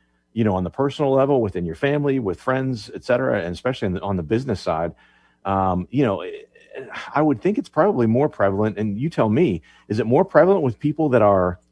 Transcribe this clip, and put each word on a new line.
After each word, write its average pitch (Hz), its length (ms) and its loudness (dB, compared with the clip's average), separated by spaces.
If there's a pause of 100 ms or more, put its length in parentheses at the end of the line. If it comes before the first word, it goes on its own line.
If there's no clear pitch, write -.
(320)
you 117 120 -2
know, 101 100 0
on 92 100 -2
the 90 60 -6
personal 139 420 -2
level, 135 300 4
within 87 240 -4
your 82 80 -6
family, 143 440 0
with 101 220 -4
friends, 131 540 -4
et - 100 -14
cetera, 123 380 0
and 87 100 -6
especially 123 340 -4
in 92 60 -2
the, 92 80 -4
on 98 160 -4
the 87 60 -2
business 110 400 -2
side. 82 320 -2 (500)
Um, 95 460 0
you 139 120 0
know, 98 200 -2
it, - 260 -12 (640)
I 147 80 2
would 147 180 2
think 208 180 0
it's - 100 -6
probably 151 380 2
more 123 220 2
prevalent, 101 500 0
and 104 200 -4
you 147 120 -2
tell 113 180 0
me, 113 340 2 (240)
is 107 140 -2
it 110 60 -2
more 143 180 4
prevalent 180 380 4
with 123 160 -2
people 147 320 0
that 120 120 4
are 92 380 2 (120)